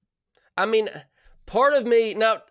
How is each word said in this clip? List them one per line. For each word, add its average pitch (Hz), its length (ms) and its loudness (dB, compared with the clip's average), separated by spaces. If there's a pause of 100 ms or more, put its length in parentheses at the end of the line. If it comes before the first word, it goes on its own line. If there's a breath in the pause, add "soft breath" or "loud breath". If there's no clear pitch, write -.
(560)
I 185 120 -2
mean, 220 200 0 (580)
part 269 280 0
of 262 120 0
me, 226 280 2
now, 220 380 -2